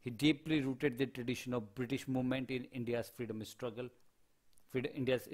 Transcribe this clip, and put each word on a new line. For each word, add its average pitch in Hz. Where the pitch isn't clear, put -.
He 127
deeply 147
rooted 131
the 131
tradition 123
of 107
British 127
movement 127
in 127
India's 117
freedom 110
struggle, 123
freed-, 127
India's 127